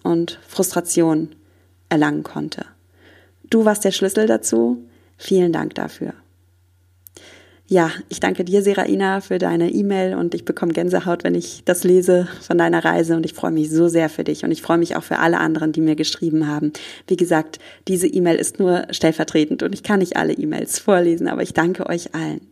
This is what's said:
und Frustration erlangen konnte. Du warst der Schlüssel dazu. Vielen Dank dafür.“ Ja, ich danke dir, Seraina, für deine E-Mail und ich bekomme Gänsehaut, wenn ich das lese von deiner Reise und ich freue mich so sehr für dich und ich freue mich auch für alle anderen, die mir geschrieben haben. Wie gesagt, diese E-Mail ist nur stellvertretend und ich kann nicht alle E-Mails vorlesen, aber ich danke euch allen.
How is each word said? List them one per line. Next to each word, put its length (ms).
und 460
Frustration 880
erlangen 340
konnte. 420
Du 160
warst 220
der 60
Schlüssel 340
dazu. 640
Vielen 360
Dank 220
dafür.“ 380
Ja, 220
ich 140
danke 240
dir, 160
Seraina, 580
für 200
deine 320
E-Mail 440
und 180
ich 120
bekomme 260
Gänsehaut, 540
wenn 100
ich 300
das 180
lese 440
von 180
deiner 280
Reise 320
und 80
ich 80
freue 180
mich 180
so 200
sehr 180
für 160
dich 220
und 60
ich 100
freue 160
mich 180
auch 80
für 160
alle 200
anderen, 340
die 80
mir 160
geschrieben 500
haben. 240
Wie 100
gesagt, 420
diese 180
E-Mail 300
ist 220
nur 320
stellvertretend 720
und 100
ich 100
kann 160
nicht 160
alle 160
E-Mails 480
vorlesen, 480
aber 140
ich 120
danke 340
euch 280
allen. 240